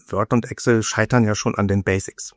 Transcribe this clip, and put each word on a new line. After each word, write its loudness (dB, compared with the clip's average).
Word -2
und 0
Excel 2
scheitern 2
ja 2
schon -4
an 0
den 2
Basics. -4